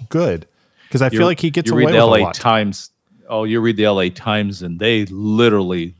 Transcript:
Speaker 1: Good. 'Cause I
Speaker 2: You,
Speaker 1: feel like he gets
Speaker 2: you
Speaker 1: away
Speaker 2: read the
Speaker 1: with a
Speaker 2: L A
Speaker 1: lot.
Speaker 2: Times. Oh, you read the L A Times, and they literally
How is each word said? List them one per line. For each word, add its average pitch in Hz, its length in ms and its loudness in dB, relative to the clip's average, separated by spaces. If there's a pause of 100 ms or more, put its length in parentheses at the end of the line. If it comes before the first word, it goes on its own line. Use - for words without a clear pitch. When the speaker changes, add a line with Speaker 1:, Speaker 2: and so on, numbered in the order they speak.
Speaker 1:
Good. 131 380 -2 (420)
'Cause 131 120 0
I 175 40 4
Speaker 2:
You, 175 140 0
Speaker 1:
feel 175 80 4
like 180 120 0
he 165 100 -2
gets 160 200 -4
Speaker 2:
you - 40 0
Speaker 1:
away - 120 2
Speaker 2:
read 123 80 2
the - 20 4
Speaker 1:
with 117 80 6
a 117 40 6
Speaker 2:
L 113 80 4
A 104 80 4
Speaker 1:
lot. 85 100 -4
Speaker 2:
Times. 107 580 -2 (380)
Oh, 110 160 -4
you 113 160 0
read 113 160 0
the 107 80 2
L 101 160 2
A 90 80 0
Times, 101 520 -4
and 87 160 -8
they 107 280 0
literally 95 960 0